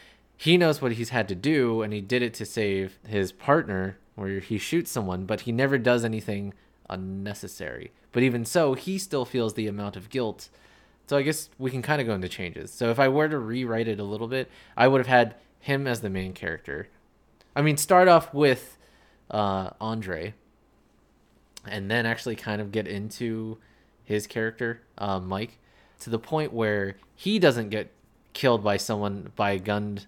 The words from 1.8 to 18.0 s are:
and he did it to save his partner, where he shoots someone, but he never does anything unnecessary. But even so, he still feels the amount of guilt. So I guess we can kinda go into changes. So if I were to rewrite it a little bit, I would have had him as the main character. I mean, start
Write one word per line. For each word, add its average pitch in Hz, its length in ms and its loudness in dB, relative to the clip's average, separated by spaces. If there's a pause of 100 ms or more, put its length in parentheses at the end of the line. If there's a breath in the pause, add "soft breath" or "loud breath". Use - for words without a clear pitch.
and 107 100 -4
he 107 80 -4
did 113 220 0
it 117 140 -2
to 110 100 -8
save 98 600 -2
his 101 280 -2
partner, 98 640 0 (180)
where 98 240 -6
he 104 180 -4
shoots 165 320 -2
someone, 95 360 -4
but 104 160 -4
he 120 100 -6
never 135 260 2
does 120 280 2
anything 104 480 -6 (360 soft breath)
unnecessary. 95 1000 -10 (220 soft breath)
But 120 100 4
even 120 220 0
so, 147 280 2
he 190 240 -4
still 143 280 -4
feels 117 280 -2
the 107 140 -4
amount 101 300 -6
of 98 120 -16
guilt. 117 400 -4 (580 soft breath)
So 143 100 0
I 139 60 4
guess 151 260 -4 (100)
we 131 100 -4
can 127 120 -4
kinda 143 240 0
go 110 100 0
into 92 140 -4
changes. - 420 -10
So 117 180 0
if 117 100 2
I 139 100 6
were 151 180 4
to 151 100 -2
rewrite 117 500 -2
it 104 120 -2
a 104 40 -6
little 107 240 -6
bit, 127 220 -4 (280 soft breath)
I 123 100 8
would 135 120 6
have 120 80 0
had 123 280 6 (240 soft breath)
him 139 260 -2
as 120 160 -2
the 107 80 -4
main 95 240 -4
character. 80 540 -8 (680)
I 143 60 2
mean, 147 160 4
start 185 300 8